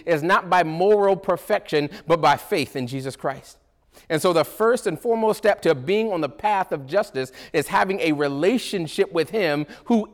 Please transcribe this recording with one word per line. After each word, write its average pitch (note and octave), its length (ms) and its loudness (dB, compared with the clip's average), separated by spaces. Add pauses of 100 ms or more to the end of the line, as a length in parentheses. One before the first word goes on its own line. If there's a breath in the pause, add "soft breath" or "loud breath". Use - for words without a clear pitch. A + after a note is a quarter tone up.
is D#3+ 180 0
not F#3+ 260 0
by F3+ 140 4
moral G3 500 2
perfection, F3 760 -2 (160 loud breath)
but E3 160 2
by D3 160 4
faith - 380 -4
in B2+ 140 -4
Jesus C3 260 -8
Christ. - 440 -8 (500 soft breath)
And D#3+ 120 0
so F#3 120 2
the D#3+ 120 4
first A3+ 420 0
and E3 120 -2
foremost A3+ 400 0
step G#3 240 0
to E3+ 120 4
being G3 380 -2
on E3+ 80 -2
the D3+ 80 -2
path G3 440 -2
of C#3+ 140 -6
justice C#3 440 -2 (220 loud breath)
is D3+ 160 0
having G3 320 0
a D#3+ 120 2
relationship D#3+ 1000 0
with D#3+ 180 0
him D3+ 360 0 (180 loud breath)
who G#3+ 300 2